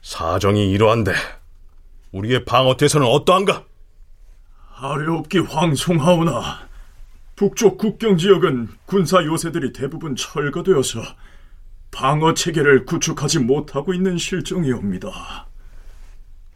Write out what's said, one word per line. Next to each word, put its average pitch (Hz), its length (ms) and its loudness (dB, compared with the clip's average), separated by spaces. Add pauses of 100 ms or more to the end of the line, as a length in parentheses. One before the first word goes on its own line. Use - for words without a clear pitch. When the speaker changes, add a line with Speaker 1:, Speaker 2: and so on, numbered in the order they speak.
Speaker 1:
사정이 98 680 0
이러한데 107 420 2 (1000)
우리의 120 320 -2
방어 131 320 2
태세는 143 300 4
어떠한가? 180 580 2 (1120)
Speaker 2:
아뢰옵기 151 640 -2
황송하오나 165 1300 0 (680)
북쪽 196 420 2
국경 214 400 0
지역은 156 520 2 (180)
군사 180 380 2
요새들이 160 480 -4
대부분 143 420 -8
철거되어서 147 880 -2 (880)
방어 151 440 0
체계를 143 500 2
구축하지 156 560 -2
못하고 143 540 0
있는 180 220 0
실정이옵니다. 127 1300 -4 (1080)